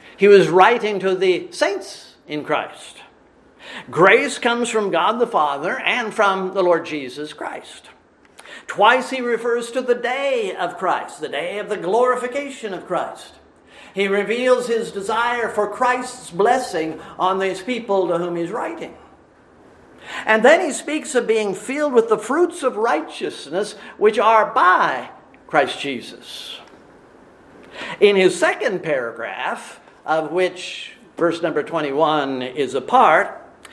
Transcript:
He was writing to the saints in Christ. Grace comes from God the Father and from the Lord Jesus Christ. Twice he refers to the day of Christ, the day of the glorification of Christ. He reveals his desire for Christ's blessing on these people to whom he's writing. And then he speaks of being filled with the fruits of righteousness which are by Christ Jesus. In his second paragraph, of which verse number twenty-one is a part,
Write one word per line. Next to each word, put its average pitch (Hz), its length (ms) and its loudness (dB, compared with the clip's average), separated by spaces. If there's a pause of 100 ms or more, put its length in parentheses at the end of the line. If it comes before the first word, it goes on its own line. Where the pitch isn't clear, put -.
(160)
He 196 100 4
was 196 220 10
writing 208 520 4
to 190 140 0
the 180 380 2
saints - 640 -4 (120)
in 151 180 -8
Christ. - 520 -6 (920)
Grace 190 500 4
comes 240 300 0
from 214 220 -2
God 185 300 0
the 226 80 2
Father 160 520 0
and 220 320 -2
from 190 420 0
the 196 80 0
Lord 170 220 2
Jesus 147 480 -10
Christ. - 560 -14 (800)
Twice 247 440 2
he 262 100 -4
refers 233 500 -2
to 262 100 -4
the 247 140 2
day 247 640 -4
of 175 220 -6
Christ, 156 420 -2
the 151 80 -8
day 170 300 -6
of 196 100 -8
the 202 80 -4
glorification 247 1000 -2
of 165 120 -12
Christ. - 480 -6 (600)
He 196 140 0
reveals 226 580 2
his 220 240 -2
desire 226 580 -2
for 208 200 -2
Christ's 254 640 -2
blessing 180 680 0 (160)
on 185 220 0
these 190 240 -2
people 202 460 -2
to 170 100 0
whom 175 160 -4
he's 170 160 -4
writing. 330 460 -8 (1300)
And 220 160 4
then 311 180 8
he 320 120 -2
speaks 294 420 -6
of 226 140 0
being 214 260 0
filled 277 380 -4
with 226 160 4
the 220 100 2
fruits 330 460 -2
of 226 120 -2
righteousness 214 1000 -4 (220)
which 214 200 4
are 220 280 6
by 220 640 2 (360)
Christ 143 320 2
Jesus. - 800 -10 (1400)
In 202 160 6
his 185 200 4
second 302 460 -2
paragraph, 123 1000 -6 (240)
of 156 280 -2
which - 640 -4 (200)
verse 165 240 0
number 151 220 -2
twenty-one 147 800 0
is 127 320 -4
a 131 60 0
part, 202 560 4 (360)